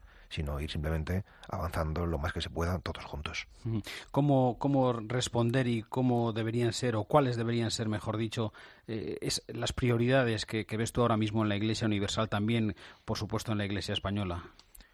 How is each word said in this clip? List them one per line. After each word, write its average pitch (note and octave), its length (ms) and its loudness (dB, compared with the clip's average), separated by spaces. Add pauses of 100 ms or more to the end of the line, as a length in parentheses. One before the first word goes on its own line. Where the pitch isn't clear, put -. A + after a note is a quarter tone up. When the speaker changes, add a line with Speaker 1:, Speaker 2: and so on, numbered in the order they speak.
(280)
Speaker 1:
sino D2 320 -4
ir D#2 80 -4
simplemente D#2+ 560 -2 (240)
avanzando D#2+ 560 -2
lo D#2+ 140 0
más D#2+ 140 -2
que E2+ 80 -6
se E2+ 100 -6
pueda E2+ 300 0
todos - 240 -8
juntos. - 420 -8 (180)
Speaker 2:
Ujú. A2+ 160 -2 (300)
¿Cómo, C3+ 480 4
cómo C3+ 340 4
responder A#2 760 2
y A#2 160 0
cómo A#2+ 480 2
deberían A2+ 400 0
ser, A#2+ 240 0
o G#2 80 0
cuáles C3 320 4
deberían A#2 340 0
ser, A2 180 -2
mejor G#2+ 280 -2
dicho, A2 360 -2 (360)
eh, G#2+ 320 -6
es, - 260 -4
las A#2 260 -4
prioridades A#2+ 720 2
que, A2 200 -2
que A2+ 100 -4
ves A2+ 160 -2
tú B2 100 2
ahora A2+ 140 4
mismo A2 280 2
en G#2+ 40 2
la G2+ 80 2
Iglesia A2 300 0
Universal, G#2 420 0
también, G#2+ 460 2 (300)
por A2 120 -4
supuesto, G#2+ 360 -4
en G#2 60 0
la G#2 60 0
Iglesia G2+ 300 -2
española? G2 480 -2 (520)